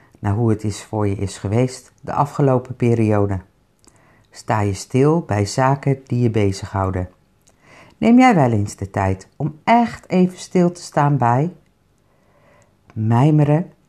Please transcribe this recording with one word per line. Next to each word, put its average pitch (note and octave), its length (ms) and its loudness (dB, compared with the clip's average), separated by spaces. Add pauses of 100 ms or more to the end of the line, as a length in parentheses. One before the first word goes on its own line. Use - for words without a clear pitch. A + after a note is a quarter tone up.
(200)
naar G#2 140 -2
hoe A2+ 160 0
het G#2+ 140 -2
is G#2 200 -8
voor G#2+ 240 -4
je G2 80 -4
is F#2+ 220 -8
geweest A#2+ 640 -4
de - 120 -10
afgelopen C3+ 600 0
periode. G#2+ 640 0 (880)
Sta - 300 -4
je G#2 140 0
stil D3 480 0
bij G2+ 240 -2
zaken C3 600 -2
die B2 140 -4
je A#2+ 100 2
bezighouden? F#2+ 800 -2 (880)
Neem A3+ 200 4
jij B3+ 180 6
wel C3 160 4
eens G2+ 240 -2
de F#2 140 -10
tijd F#2+ 460 -4
om - 280 -8
echt A#3 460 0
even F3+ 280 2
stil F3 340 0
te - 100 -16
staan C#3+ 360 0
bij? B2+ 380 0 (1400)
Mijmeren D3 800 2 (180)